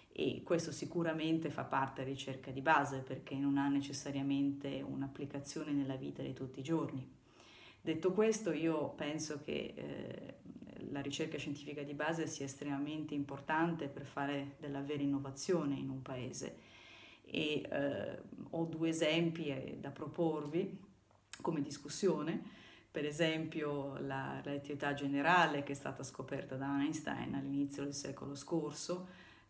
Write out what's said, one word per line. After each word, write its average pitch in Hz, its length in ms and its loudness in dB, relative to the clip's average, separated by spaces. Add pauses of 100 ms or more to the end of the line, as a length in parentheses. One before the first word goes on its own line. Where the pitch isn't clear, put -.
(100)
E - 320 0
questo 165 300 2
sicuramente 160 760 2
fa 143 140 -4
parte 135 400 0
della 135 100 -2
ricerca 135 380 -6
di 131 100 -4
base, 135 420 6
perché - 340 -6
non 139 200 4
ha 139 120 4
necessariamente 139 1160 0
un'applicazione 139 840 -4
nella 135 240 2
vita 139 280 -6
di 135 100 -4
tutti 131 260 -8
i 135 60 -4
giorni. 139 440 0 (720)
Detto 160 320 2
questo, 214 380 4
io 156 380 2
penso 151 560 -4
che, 147 320 -2
eh, - 580 -8 (560)
la 143 100 -4
ricerca 151 380 -2
scientifica 147 460 -6
di 147 100 -6
base 156 320 0
sia 139 200 -4
estremamente 143 680 -2
importante 156 720 0
per 135 180 -8
fare 139 540 -2
della 139 220 -4
vera 143 220 -2
innovazione 139 720 2
in 135 120 -4
un 131 140 -4
paese. - 540 -6 (680)
E, 151 360 2 (100)
eh, 139 480 0 (320)
ho 165 140 2
due 160 240 2
esempi, 160 600 4
eh, 135 280 -4
da 139 120 -6
proporvi 156 920 0 (600)
come 165 220 0
discussione. 156 800 0 (480)
Per 151 140 -2
esempio 151 920 0
la 135 440 -4
relatività 143 520 -2
generale 143 680 6
che 139 100 -2
è 139 40 -4
stata 139 260 -6
scoperta 131 540 -6
da 139 240 0
Einstein - 540 0
all'inizio 139 500 0
del 143 100 -4
secolo 139 400 -6
scorso, 165 920 -2 (240)